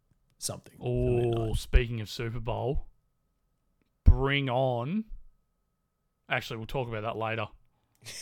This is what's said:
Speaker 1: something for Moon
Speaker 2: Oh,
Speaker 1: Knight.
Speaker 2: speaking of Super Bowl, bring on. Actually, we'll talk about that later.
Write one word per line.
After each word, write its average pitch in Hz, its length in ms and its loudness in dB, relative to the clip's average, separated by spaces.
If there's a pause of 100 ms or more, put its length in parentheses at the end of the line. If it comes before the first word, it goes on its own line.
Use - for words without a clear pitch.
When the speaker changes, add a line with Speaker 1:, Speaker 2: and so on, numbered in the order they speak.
(380)
Speaker 1:
something - 400 -12
for - 80 -18
Moon 123 520 2
Speaker 2:
Oh, 113 100 -2
Speaker 1:
Knight. 110 100 -2
Speaker 2:
speaking 117 440 2
of 104 80 -10
Super 117 320 -6
Bowl, 113 460 -4 (1160)
bring 135 460 6
on. 131 560 0 (1200)
Actually, 123 280 -6
we'll 110 100 -10
talk 127 200 -4
about 110 160 -8
that 113 140 -6
later. 110 300 -6 (760)